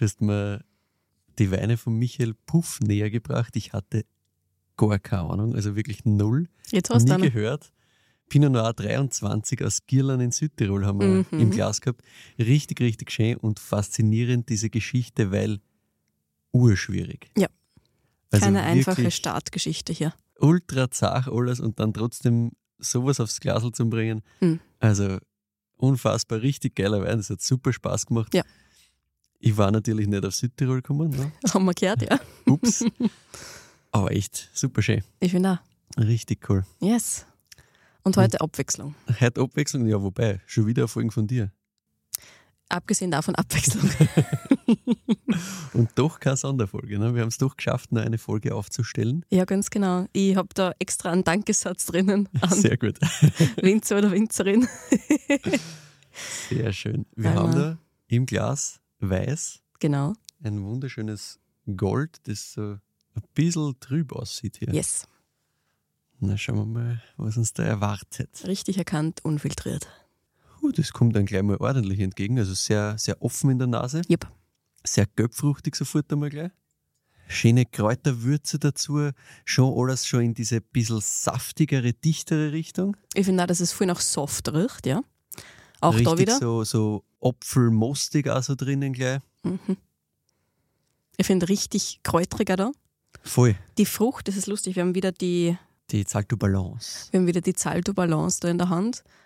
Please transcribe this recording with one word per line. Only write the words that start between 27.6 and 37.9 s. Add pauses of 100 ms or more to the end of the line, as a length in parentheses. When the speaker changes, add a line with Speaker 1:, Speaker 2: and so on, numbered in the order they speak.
Speaker 1:
Spaß
gemacht.
Speaker 2:
Ja. (960)
Speaker 1:
Ich
war
natürlich
nicht
auf
Südtirol
gekommen.
Ne? (100)
Speaker 2:
<laughs>
Haben
wir
gehört,
ja. (260)
Speaker 1:
Ups. (540)
Speaker 2:
<laughs>
Speaker 1:
Aber
echt
super
schön. (160)
Speaker 2:
Ich
finde (460)
auch.
Speaker 1:
Richtig
cool. (160)
Speaker 2:
Yes. (800)